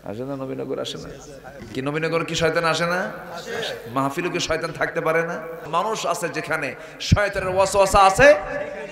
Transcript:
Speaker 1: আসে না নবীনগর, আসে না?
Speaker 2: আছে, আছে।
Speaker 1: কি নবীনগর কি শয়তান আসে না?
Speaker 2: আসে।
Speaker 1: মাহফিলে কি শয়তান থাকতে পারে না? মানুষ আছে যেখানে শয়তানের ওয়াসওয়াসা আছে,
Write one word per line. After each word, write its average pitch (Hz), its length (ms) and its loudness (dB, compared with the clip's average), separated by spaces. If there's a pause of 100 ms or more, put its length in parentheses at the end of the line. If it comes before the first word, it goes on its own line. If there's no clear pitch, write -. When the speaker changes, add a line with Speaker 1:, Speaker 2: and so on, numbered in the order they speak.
Speaker 1:
আসে 107 220 -8
না 139 100 -8
নবীনগর, 135 440 -6
আসে 131 180 -8
না? 131 60 -12
Speaker 2:
আছে, 139 140 -14
আছে। - 560 -18
Speaker 1:
কি 127 80 -6
নবীনগর 160 440 -2
কি 170 100 -6
শয়তান 160 280 2
আসে 160 220 0
না? 185 260 -2 (220)
Speaker 2:
আসে। - 600 -8
Speaker 1:
মাহফিলে 139 360 -2
কি 165 100 -2
শয়তান 160 320 -2
থাকতে 160 300 -2
পারে 165 260 2
না? 175 140 -6 (260)
মানুষ 185 380 -2
আছে 170 240 -2
যেখানে 147 460 -4 (240)
শয়তানের 196 560 2
ওয়াসওয়াসা 190 440 6
আছে, 240 360 10 (560)